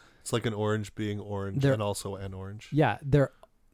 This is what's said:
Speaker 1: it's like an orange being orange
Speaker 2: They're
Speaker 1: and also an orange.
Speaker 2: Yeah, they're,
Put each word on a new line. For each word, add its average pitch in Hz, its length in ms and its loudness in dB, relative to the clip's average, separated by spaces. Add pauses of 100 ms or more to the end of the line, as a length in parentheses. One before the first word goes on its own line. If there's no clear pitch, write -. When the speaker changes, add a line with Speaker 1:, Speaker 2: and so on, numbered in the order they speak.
(220)
Speaker 1:
it's - 100 -8
like 120 140 0
an 110 80 -2
orange 107 400 0
being 104 260 -4
orange 98 420 -4
Speaker 2:
They're 135 120 6
Speaker 1:
and 113 80 -2
also 101 340 -2
an 98 160 -8
orange. 95 400 -12
Speaker 2:
Yeah, 139 300 4
they're, 139 300 4 (420)